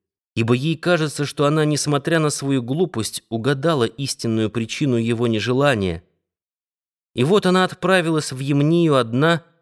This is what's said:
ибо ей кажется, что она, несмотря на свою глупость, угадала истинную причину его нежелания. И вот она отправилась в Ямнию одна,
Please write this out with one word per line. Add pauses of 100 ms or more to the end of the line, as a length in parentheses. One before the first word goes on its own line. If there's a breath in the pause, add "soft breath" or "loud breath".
(360)
ибо
ей
кажется,
что
она,
несмотря
на
свою
глупость,
угадала
истинную
причину
его
нежелания. (1120)
И
вот
она
отправилась
в
Ямнию
одна, (180)